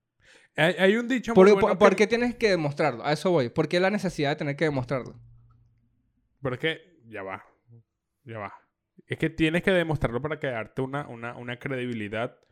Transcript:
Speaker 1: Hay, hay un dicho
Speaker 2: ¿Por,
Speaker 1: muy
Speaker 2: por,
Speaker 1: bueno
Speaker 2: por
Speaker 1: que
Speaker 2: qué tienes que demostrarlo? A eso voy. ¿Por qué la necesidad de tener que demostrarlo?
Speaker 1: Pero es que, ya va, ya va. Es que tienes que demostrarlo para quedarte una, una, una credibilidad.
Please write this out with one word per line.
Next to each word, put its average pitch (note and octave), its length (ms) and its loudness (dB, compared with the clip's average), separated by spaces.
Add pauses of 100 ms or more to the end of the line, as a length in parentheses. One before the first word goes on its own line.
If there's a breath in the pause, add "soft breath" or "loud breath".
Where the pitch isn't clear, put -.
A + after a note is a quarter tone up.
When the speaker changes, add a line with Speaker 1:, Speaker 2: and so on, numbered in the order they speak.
(560 soft breath)
Speaker 1:
Hay, E3 220 2
hay F#3+ 180 4
un A#3+ 120 -2
dicho A#3 260 -2
Speaker 2:
¿Por, F#3+ 120 10
Speaker 1:
muy G#3 80 8
Speaker 2:
por, G3 80 2
Speaker 1:
bueno G3+ 160 2
Speaker 2:
por G3+ 120 8
Speaker 1:
que F#3+ 60 2
Speaker 2:
qué G#3 100 4
tienes A#3 300 0
que A3 140 0
demostrarlo? D3 540 -2
A F3+ 80 0
eso F#3+ 180 0
voy. C#3 180 2
¿Por D#3 200 -2
qué F3 120 0
la F#3+ 100 2
necesidad F#3 400 -2
de D3+ 60 -2
tener C#3+ 200 -4
que D#3+ 80 -2
demostrarlo? C3+ 540 -4 (1200)
Speaker 1:
Pero B2+ 140 -4
es - 40 -12
que, - 460 -6
ya G#2 160 -14
va, F#2+ 200 -10 (840)
ya A2+ 140 -14
va. G2+ 140 -10 (540)
Es - 120 -8
que D#3+ 120 -2
tienes D#3+ 320 0
que G3+ 80 0
demostrarlo D3+ 500 0
para D3+ 180 -8
quedarte A#2+ 440 -6
una, C#3 260 -8
una, A#2+ 280 -12
una A#2+ 220 -10
credibilidad. A#2+ 800 -6 (160)